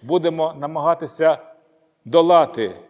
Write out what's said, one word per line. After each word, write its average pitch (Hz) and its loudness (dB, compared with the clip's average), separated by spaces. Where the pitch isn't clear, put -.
будемо 160 -2
намагатися 160 -2
долати 156 2